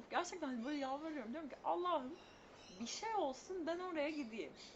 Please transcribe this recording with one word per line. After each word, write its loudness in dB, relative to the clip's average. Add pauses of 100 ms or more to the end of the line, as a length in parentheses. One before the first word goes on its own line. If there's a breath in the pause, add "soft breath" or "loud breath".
(100)
gerçekten 2
hani 0
böyle 2
yalvarıyorum. 0
Diyorum -4
ki, -8
"Allah'ım, 4 (680)
bir -2
şey 0
olsun, 2
ben 2
oraya 2
gideyim." -2 (240 loud breath)